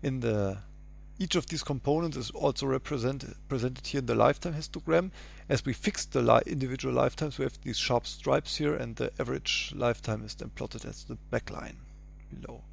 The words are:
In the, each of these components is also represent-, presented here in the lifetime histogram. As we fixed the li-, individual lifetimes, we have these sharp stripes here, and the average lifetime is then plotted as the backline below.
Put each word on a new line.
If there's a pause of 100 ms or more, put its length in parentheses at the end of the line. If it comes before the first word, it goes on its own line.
In
the, (600)
each
of
these
components
is
also
represent-, (120)
presented
here
in
the
lifetime
histogram. (380)
As
we
fixed
the
li-,
individual
lifetimes,
we
have
these
sharp
stripes
here,
and
the
average
lifetime
is
then
plotted
as
the (140)
backline (640)
below. (100)